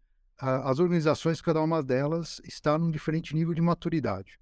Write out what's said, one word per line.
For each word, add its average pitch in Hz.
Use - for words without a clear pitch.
a, 131
as 131
organizações, 165
cada 156
uma 160
delas, 143
está -
num 165
diferente 156
nível 165
de 160
maturidade. 160